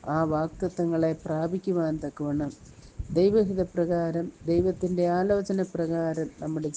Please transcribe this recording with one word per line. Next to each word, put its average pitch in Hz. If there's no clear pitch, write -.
ആ 151
വാഗ്ദത്തങ്ങളെ 165
പ്രാപിക്കുവാൻ 170
തക്കവണ്ണം 147
ദൈവഹിതപ്രകാരം, 175
ദൈവത്തിൻ്റെ 175
ആലോചന 190
പ്രകാരം 165
നമ്മുടെ 156